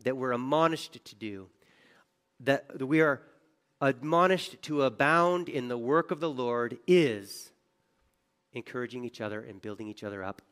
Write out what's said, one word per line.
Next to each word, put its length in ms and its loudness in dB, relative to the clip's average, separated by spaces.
that 140 0
we're 160 -2
admonished 720 0
to 100 -20
do, 360 -12
that 420 -2
we 180 4
are 220 4
admonished 840 2
to 200 0
abound 640 2
in 200 -4
the 100 -4
work 320 0
of 80 -4
the 120 -4
Lord 580 -4
is 640 2
encouraging 520 -8
each 160 -12
other 200 -6
and 220 -16
building 240 -10
each 160 -12
other 220 -8
up 260 -10